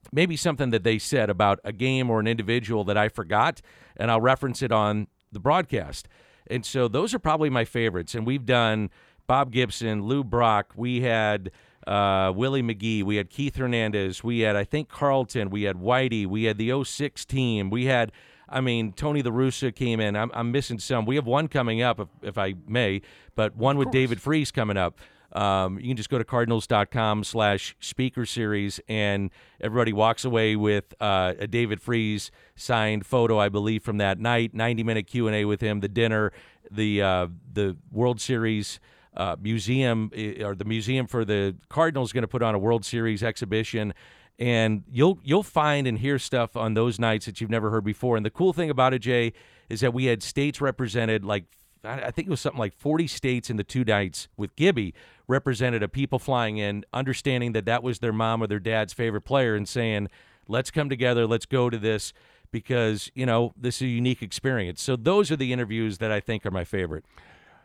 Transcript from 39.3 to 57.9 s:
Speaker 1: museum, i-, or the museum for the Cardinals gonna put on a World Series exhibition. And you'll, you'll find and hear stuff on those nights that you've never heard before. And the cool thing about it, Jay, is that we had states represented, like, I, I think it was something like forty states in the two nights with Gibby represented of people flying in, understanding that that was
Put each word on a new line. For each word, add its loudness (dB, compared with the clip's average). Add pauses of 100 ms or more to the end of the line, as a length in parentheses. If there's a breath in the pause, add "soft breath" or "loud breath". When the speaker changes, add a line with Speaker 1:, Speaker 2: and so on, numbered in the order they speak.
Speaker 1:
museum, 0
i-, -6
or -4
the -8
museum -2
for -2
the 0 (120)
Cardinals 0
gonna -2
put -4
on 2
a 0
World 0
Series -2
exhibition. -4 (480 soft breath)
And 2
you'll, 4
you'll 2
find 0
and -2
hear 0
stuff -2
on 0
those 2
nights 0
that -10
you've -4
never 0
heard 0
before. 0
And -2
the -4
cool 2
thing -2
about 4
it, -2
Jay, 0 (360 soft breath)
is -8
that 2
we 0
had 2
states -2
represented, 0
like, -2 (360)
I, -10
I -4
think -6
it -2
was -2
something -4
like -2
forty 0
states -4
in -4
the -2
two -2
nights 0
with -6
Gibby 2 (320 soft breath)
represented 0
of -2
people -2
flying 0
in, -4
understanding -2
that -2
that 0
was -4